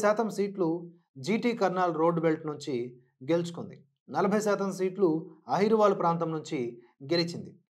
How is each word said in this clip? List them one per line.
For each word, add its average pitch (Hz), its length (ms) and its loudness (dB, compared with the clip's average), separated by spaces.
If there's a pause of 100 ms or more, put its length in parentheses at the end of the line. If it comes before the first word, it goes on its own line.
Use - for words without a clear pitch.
శాతం 214 280 2
సీట్లు 196 380 -2 (500)
జీటీ 208 320 0 (100)
కర్నాల్ 180 400 2
రోడ్ 170 200 2
బెల్ట్ 160 260 0
నుంచి 147 280 -6 (560)
గెలుచుకుంది, 165 460 -2 (320)
నలభై 185 320 2
శాతం 196 320 0
సీట్లు 180 360 0 (400)
అహిర్వాల్ 208 520 4
ప్రాంతం 170 320 0
నుంచి 151 280 -4 (520)
గెలిచింది. 170 380 -2 (220)